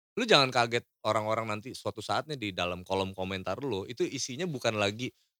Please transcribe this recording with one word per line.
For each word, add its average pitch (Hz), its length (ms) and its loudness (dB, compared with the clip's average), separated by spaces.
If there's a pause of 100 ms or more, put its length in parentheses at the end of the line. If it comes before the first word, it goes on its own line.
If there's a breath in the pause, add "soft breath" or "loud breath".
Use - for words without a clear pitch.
(120)
Lu 220 120 0
jangan 147 260 8
kaget 120 320 4 (200)
orang-orang 110 460 2
nanti 107 240 -6
suatu - 280 -6
saatnya 131 340 -4
di 107 160 -4
dalam 90 320 -4
kolom 95 300 0
komentar 92 460 -4
lu, 117 280 -4
itu 123 160 -4
isinya 131 420 -4
bukan 127 300 -2
lagi 107 340 0 (320)